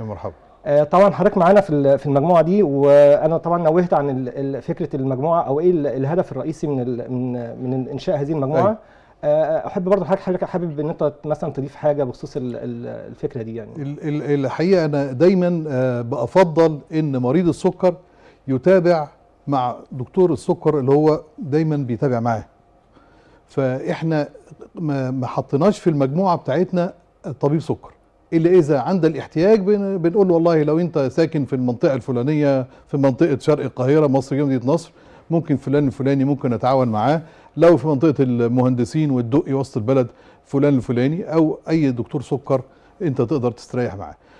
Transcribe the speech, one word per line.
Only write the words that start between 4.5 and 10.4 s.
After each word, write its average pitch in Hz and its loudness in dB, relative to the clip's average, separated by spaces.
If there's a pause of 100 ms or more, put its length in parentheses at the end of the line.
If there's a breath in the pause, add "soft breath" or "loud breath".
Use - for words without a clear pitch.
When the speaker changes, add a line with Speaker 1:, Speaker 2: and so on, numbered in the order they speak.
Speaker 2:
فكرة 156 -6
المجموعة 135 0
أو 139 -2
إيه 180 4
ال-، 156 0
الهدف 135 -2
الرئيسي 147 -6
من 139 -2
ال-، 120 -6
من، 127 -4 (300)
من 127 -4
إنشاء 143 -4
هذه 143 -4
المجموعة. 147 -2
Speaker 1:
أيوة. 214 0 (460 soft breath)
Speaker 2:
آه، 151 0
أحب 190 -6
برضه 185 0
حضرتك، 185 -4
حضرتك 180 -4